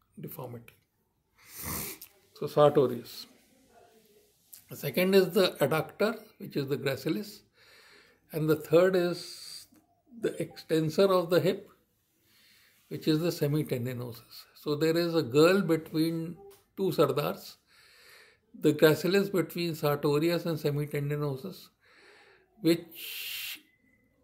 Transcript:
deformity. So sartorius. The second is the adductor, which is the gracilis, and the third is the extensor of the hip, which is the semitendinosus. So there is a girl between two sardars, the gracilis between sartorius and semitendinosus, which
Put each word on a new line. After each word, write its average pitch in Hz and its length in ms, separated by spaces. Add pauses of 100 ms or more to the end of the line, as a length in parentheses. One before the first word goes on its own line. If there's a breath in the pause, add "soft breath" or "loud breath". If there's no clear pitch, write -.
(200)
deformity. 120 540 (1600 loud breath)
So 147 120
sartorius. 143 800 (1400)
The 131 80
second 180 360
is 185 180
the 180 280
adductor, 160 580 (200)
which - 180
is 139 140
the 139 80
gracilis, 147 640 (920 soft breath)
and 156 180
the 156 60
third 180 400
is - 720 (540)
the - 200
extensor 160 680
of 180 180
the 170 120
hip, - 280 (1160 soft breath)
which 151 220
is 156 100
the 170 100
semitendinosus. 127 1160 (100)
So 151 200
there 160 200
is 170 200
a 160 80
girl 156 380
between 165 760 (400)
two 190 160
sardars, 143 640 (1000 soft breath)
the 151 160
gracilis 160 560
between 165 460
sartorius 156 720
and 165 120
semitendinosus, 147 1120 (960 soft breath)
which - 960 (640)